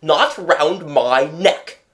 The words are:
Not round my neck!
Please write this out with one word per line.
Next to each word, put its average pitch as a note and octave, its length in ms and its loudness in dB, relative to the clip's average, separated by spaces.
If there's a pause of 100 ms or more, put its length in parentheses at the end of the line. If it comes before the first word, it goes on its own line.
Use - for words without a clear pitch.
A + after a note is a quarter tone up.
Not D#3+ 340 2
round E3+ 500 -2
my C3 380 2
neck! E3 540 -2 (160)